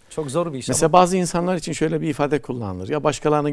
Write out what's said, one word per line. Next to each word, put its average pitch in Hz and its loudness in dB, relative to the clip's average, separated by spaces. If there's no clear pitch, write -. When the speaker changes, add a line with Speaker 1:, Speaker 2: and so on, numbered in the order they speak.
Speaker 1:
Çok 151 -8
zor 170 -2
bir 135 -8
iş 117 -8
Speaker 2:
Mesela 131 2
Speaker 1:
ama. 151 4
Speaker 2:
bazı 180 6
insanlar 180 0
için 160 -6
şöyle 156 -2
bir 160 -2
ifade 147 0
kullanılır. 98 -6
Ya 143 -4
başkalarının 147 0